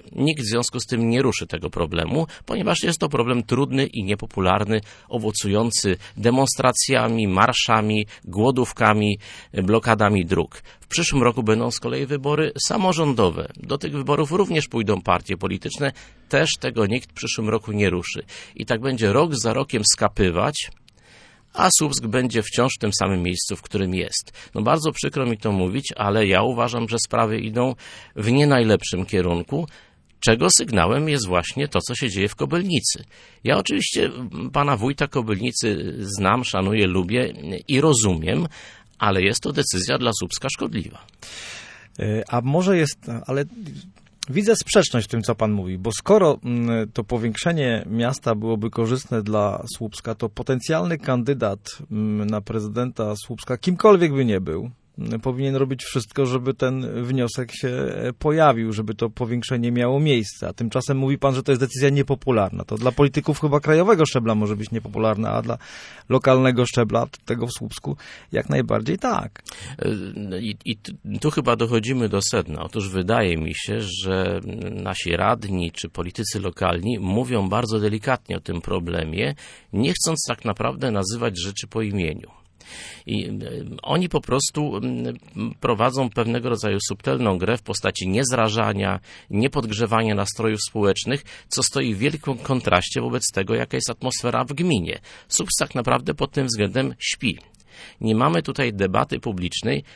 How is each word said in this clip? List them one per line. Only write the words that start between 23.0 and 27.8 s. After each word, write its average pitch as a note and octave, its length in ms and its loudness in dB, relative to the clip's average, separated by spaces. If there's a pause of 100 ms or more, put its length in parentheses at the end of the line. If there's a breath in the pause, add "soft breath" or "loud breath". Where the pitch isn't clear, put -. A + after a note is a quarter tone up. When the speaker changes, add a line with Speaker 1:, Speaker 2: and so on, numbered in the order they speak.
Speaker 1:
miejscu, F2+ 340 -2
w - 60 -14
którym F#2+ 320 -2
jest. - 600 -6
No, G#2+ 80 -4
bardzo D3+ 300 2
przykro C#3 340 -4
mi A#2 120 -2
to G#2+ 140 -2
mówić, F#2+ 440 -2
ale G#2 300 2
ja F#2+ 160 4
uważam, A#2 460 0
że A2+ 80 -2 (100)
sprawy A2+ 340 0
idą A#2 340 -2 (420 loud breath)